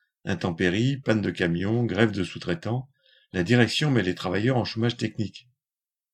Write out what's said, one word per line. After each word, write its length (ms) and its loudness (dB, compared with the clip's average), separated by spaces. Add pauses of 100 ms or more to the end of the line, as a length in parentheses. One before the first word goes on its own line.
(260)
intempéries, 720 0
panne 240 0
de 100 -2
camion, 540 0
grève 260 2
de 140 -2
sous-traitants, 640 -4 (420)
la 100 0
direction 480 4
met 140 4
les 120 0
travailleurs 420 0
en 80 0
chômage 320 -2
technique. 500 -8 (680)